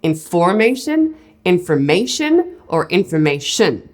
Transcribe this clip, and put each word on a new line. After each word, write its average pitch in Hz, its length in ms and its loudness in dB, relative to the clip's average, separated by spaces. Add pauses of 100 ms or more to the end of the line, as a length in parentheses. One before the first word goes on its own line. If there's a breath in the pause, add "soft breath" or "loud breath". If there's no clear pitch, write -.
information, 220 1120 0 (300 loud breath)
information, 180 1120 0 (120)
or - 200 -2
information? 156 1040 0